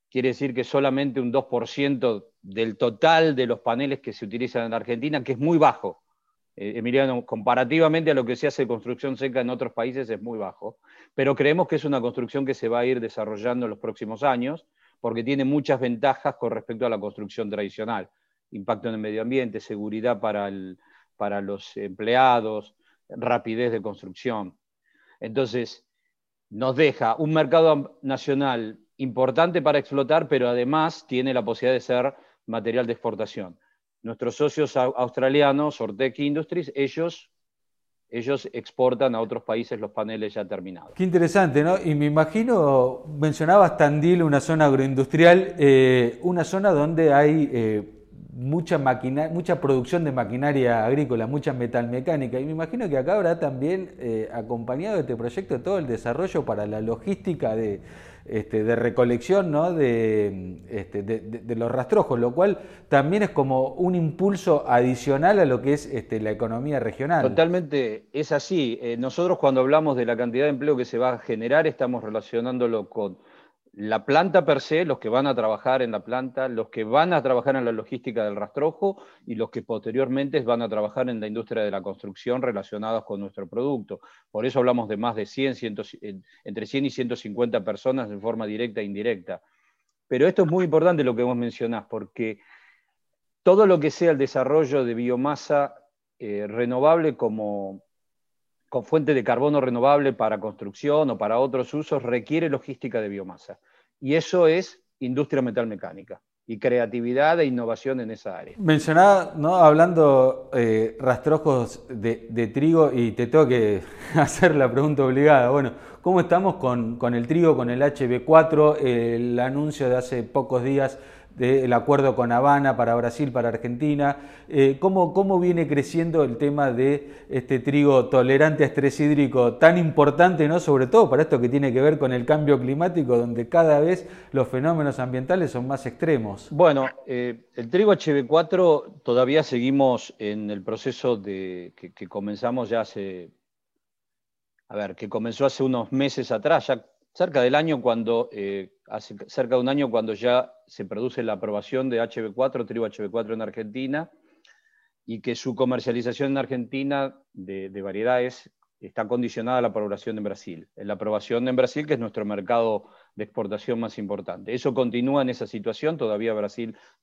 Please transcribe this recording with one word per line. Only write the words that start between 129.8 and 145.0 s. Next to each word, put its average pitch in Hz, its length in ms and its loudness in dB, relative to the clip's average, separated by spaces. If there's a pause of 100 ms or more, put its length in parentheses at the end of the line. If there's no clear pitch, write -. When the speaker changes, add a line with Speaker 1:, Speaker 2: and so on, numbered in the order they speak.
Speaker 2:
¿no? 165 140 0
Sobre 135 260 2
todo 208 220 6
para 131 140 4
esto 151 180 2
que 123 80 2
tiene 139 240 0
que 127 80 2
ver 151 180 4
con 131 140 0
el 123 120 -2
cambio 147 320 4
climático, 139 600 0
donde 117 320 -2
cada 160 320 6
vez 180 260 0 (240)
los 127 160 0
fenómenos 143 520 -2
ambientales 131 520 -2
son 123 160 -6
más 135 180 -6
extremos. 117 640 -2
Speaker 1:
Bueno, 143 360 4 (180)
eh, 123 500 -8
el 117 140 -8
trigo 202 220 4
H 156 220 2
B 139 120 2
cuatro 160 760 2
todavía 127 400 2
seguimos 131 760 0
en 107 300 -6
el 101 140 -8
proceso 110 540 -4
de, 95 580 -10
que, 90 160 -20
que - 160 -16
comenzamos 107 640 -6
ya 113 100 -2
hace... 95 520 -10 (1400)
a 104 80 -12
ver, 98 180 -8
que 104 140 -12